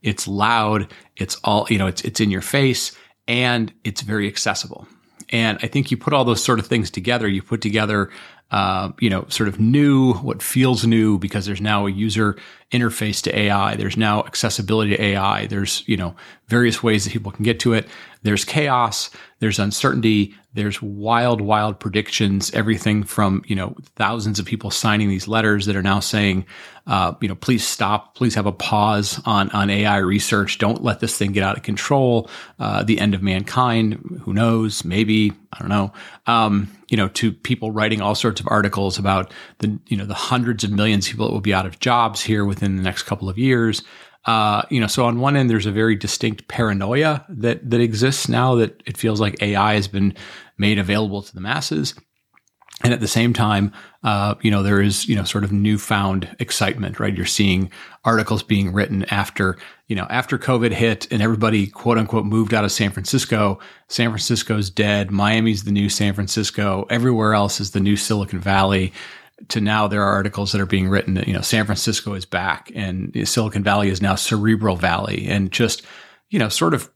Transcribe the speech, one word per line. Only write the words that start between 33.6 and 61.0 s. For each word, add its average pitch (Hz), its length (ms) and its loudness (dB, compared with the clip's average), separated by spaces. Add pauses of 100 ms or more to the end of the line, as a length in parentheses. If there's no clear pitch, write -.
who 98 100 -4
knows? 110 520 0
Maybe, 104 460 2 (200)
I - 80 -18
don't 92 100 -6
know." 101 220 0 (360)
Um, 107 440 2 (180)
you 117 80 2
know, 98 120 2
to 110 220 0
people 110 400 -6
writing 107 300 0
all 104 140 0
sorts 110 240 0
of - 80 -6
articles 101 500 0
about 98 360 0 (260)
the, 107 280 -2
you 107 100 -2
know, 98 80 -6
the 101 80 -8
hundreds 120 500 -2
of 104 80 -2
millions 104 340 2
of - 60 -4
people 110 160 -4
that 113 60 -2
will 104 80 -2
be 98 120 0
out 95 120 2
of 90 140 -12
jobs 117 420 2
here 107 240 0
within 98 320 -2
the 92 60 -2
next 90 200 -2
couple 98 260 -4
of 95 80 -6
years. 117 440 2 (440)
Uh, 107 440 2
you 127 100 0
know, 110 80 2
so 127 180 0
on 120 140 0
one 139 160 2
end, 131 140 4
there's 107 160 2
a 107 60 0
very 110 240 2
distinct 104 520 -4
paranoia 120 800 0
that, 117 420 -2
that 120 120 4
exists 120 480 0
now 123 260 2
that 110 300 0
it - 100 -8
feels 107 240 -2
like 101 220 0
A 101 140 0
I 107 180 4
has 98 140 0
been 98 280 0 (420)
made 104 200 2
available 101 440 -2
to - 120 -20
the 92 80 -12
masses. 139 520 -4 (920)
And 123 100 4
at 120 60 0
the 107 80 -2
same 117 260 2
time, 104 400 2 (300)
uh, 104 380 0
you 110 100 2
know, 101 120 2
there 101 180 4
is, 101 260 0
you 113 80 0
know, 101 80 -2
sort 101 200 -2
of 95 80 -2
newfound 101 880 0
excitement, 101 600 -2
right? 101 160 -2
You're 87 100 -4
seeing 95 440 2 (340)
articles 110 400 0
being 98 280 0
written 98 340 0
after, 98 520 -2 (300)
you 110 80 -2
know, 92 140 -4
after 123 280 -2
covid 120 340 2
hit 113 400 0